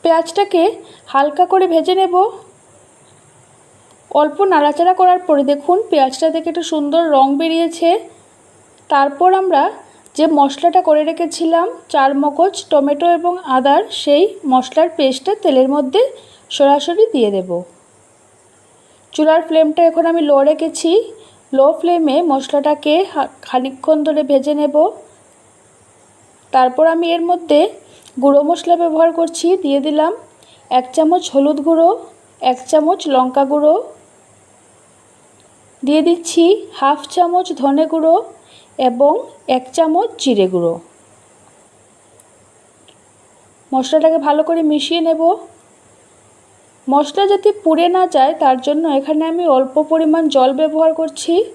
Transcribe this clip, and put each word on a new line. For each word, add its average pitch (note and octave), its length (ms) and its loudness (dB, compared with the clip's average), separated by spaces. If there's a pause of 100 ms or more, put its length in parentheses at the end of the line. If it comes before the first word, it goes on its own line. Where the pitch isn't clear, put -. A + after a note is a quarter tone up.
পেঁয়াজটাকে E4 600 0 (440)
হালকা D4 400 0
করে F#4+ 200 2
ভেজে E4+ 280 0
নেব। F#4 200 0 (2000)
অল্প D4 340 0
নাড়াচাড়া E4 500 2
করার F4+ 240 2
পরে D#4 260 0
দেখুন C#4+ 340 0 (120)
পেঁয়াজটা C#4+ 400 0
থেকে E4 180 -4
একটা E4+ 140 -6
সুন্দর D#4 480 -2
রং C4+ 160 4 (120)
বেরিয়েছে। E4 520 -2 (1000)
তারপর C#4+ 460 2
আমরা F4+ 280 0 (520)
যে D4+ 120 0
মশলাটা D#4 560 2
করে D4+ 220 2
রেখেছিলাম E4 600 -2 (220)
চার C#4 260 2
মগজ, D4 400 0 (160)
টমেটো C#4+ 420 0
এবং F4 320 -2
আদার, C#4 460 2
সেই D4 320 2 (240)
মশলার B3+ 500 2
পেস্টটা C4+ 380 -2
তেলের C4+ 340 2
মধ্যে C#4+ 340 0 (480)
সরাসরি D4 600 2
দিয়ে A3+ 180 0
দেব। F#3 320 -4 (1500)
চুলার D#4 300 2
ফ্লেমটা D#4+ 400 0
এখন E4 240 2
আমি E4 160 0
লো C#4+ 200 2
রেখেছি। D#4+ 480 -2 (640)
লো C4+ 200 4
ফ্লেমে D#4+ 500 0
মশলাটাকে D4 720 -2 (200)
হা-, C#4+ 140 -4 (140)
খানিকক্ষণ C4+ 600 -2
ধরে D4+ 200 -2
ভেজে C#4 320 0
নেব। D4 200 -2 (1800)
তারপর B3+ 340 2
আমি E4 260 0
এর E4+ 100 -2
মধ্যে E4+ 380 0 (640)
গুঁড়ো C#4 200 4
মশলা E4+ 340 0
ব্যবহার E4 360 2
করছি। E4 440 -2
দিয়ে C#4+ 240 -2
দিলাম D4+ 320 -2 (580)
এক B3+ 220 0
চামচ E4 380 0
হলুদ C#4 300 0
গুঁড়ো, E4 300 2 (500)
এক B3+ 180 0 (100)
চামচ D#4+ 400 0
লঙ্কা B3+ 360 0
গুঁড়ো, D4 300 2 (2000)
দিয়ে D4 200 2
দিচ্ছি E4+ 420 0 (300)
হাফ C#4+ 340 0
চামচ F4+ 440 -2
ধনে C#4 340 0
গুঁড়ো D#4+ 300 2 (600)
এবং C4 340 2 (360)
এক B3+ 240 -2
চামচ E4+ 360 0 (100)
জিরে G#3 300 0
গুঁড়ো। E3+ 320 -2 (3000)
মশলাটাকে D#4 460 0
ভালো D4 240 0
করে E4 200 -2
মিশিয়ে D4+ 380 -2
নেব। E4 360 0 (1500)
মশলা D4 360 0
যাতে G4+ 260 0
পুড়ে E4 360 0
না F#4 180 2
যায়, D4+ 280 2
তার C4 260 0
জন্য D4+ 280 -2
এখানে D4+ 360 -2
আমি E4+ 240 -4
অল্প C4 340 0
পরিমাণ D#4 460 0
জল C4+ 240 2
ব্যবহার D#4 420 0
করছি। E4 500 -2 (100)